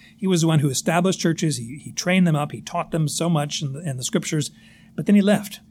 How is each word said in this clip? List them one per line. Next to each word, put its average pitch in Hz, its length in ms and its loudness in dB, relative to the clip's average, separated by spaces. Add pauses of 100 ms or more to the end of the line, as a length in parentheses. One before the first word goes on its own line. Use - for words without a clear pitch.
(160)
he 190 120 -4
was 175 140 2
the 165 40 2
one 160 140 4
who 147 80 2
established 175 500 0
churches. 156 380 0
He, 120 220 -10
he - 120 -14
trained 180 380 2
them 156 80 2
up. 147 160 -2
He 143 80 -12
taught - 320 -8
them 156 160 0
so 165 200 -2
much 147 320 0
in 139 120 -6
the, 139 80 -10
in 151 160 -6
the 127 80 -8
scriptures, - 480 -2 (420)
but 151 120 -6
then 202 100 6
he 202 40 8
left. - 380 0 (120)